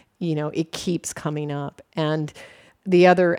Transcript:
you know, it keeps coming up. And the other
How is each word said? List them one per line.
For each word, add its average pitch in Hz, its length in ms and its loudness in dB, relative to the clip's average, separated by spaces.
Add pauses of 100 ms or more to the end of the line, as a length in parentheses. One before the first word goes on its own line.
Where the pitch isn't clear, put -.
(180)
you 170 160 -4
know, 151 140 -2
it 160 240 -4
keeps - 420 -6
coming 151 380 -6
up. 143 320 -10 (100)
And 156 400 -2 (540)
the 180 180 6
other 180 340 4